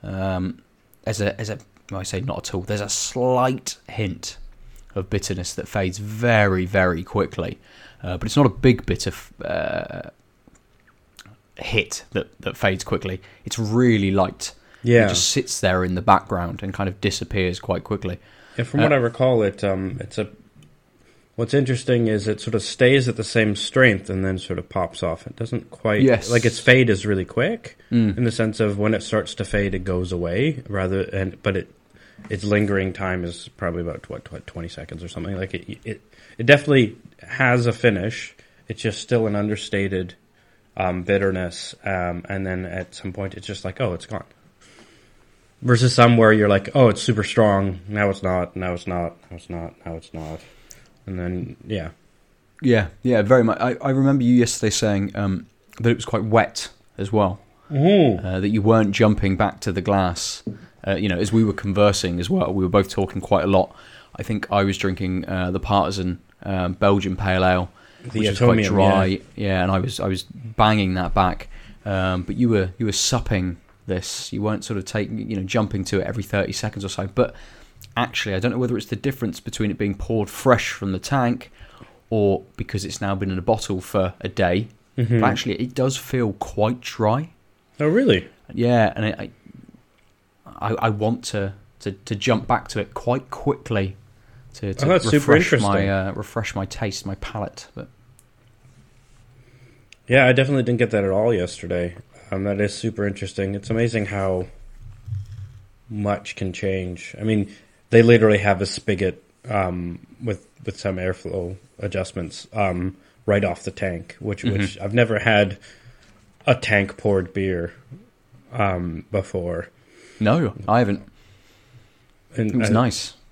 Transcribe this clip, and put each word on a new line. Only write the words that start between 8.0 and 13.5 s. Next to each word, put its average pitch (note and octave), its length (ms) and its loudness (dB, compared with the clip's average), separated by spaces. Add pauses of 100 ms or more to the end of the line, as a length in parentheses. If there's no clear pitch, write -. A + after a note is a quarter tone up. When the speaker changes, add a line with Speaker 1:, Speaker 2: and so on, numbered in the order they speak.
Speaker 1:
Uh, F2+ 140 -6
but G2 80 -8
it's A2+ 100 -4
not C#3+ 100 2
a A#2 40 4
big B2 360 2
bitter - 260 -4
f-, - 200 -16 (100)
uh, - 680 -6 (1500)
hit - 540 -2
that, - 160 -4 (140)
that - 160 -8
fades F#2+ 260 0
quickly. F#2 380 -6 (240)
It's - 140 -8